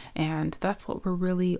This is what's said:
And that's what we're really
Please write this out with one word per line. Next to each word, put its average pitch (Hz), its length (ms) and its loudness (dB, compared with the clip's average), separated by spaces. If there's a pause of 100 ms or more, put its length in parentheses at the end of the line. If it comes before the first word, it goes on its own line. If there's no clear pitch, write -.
(160)
And 156 440 0
that's - 280 -2
what - 180 -4
we're 185 80 2
really 180 460 2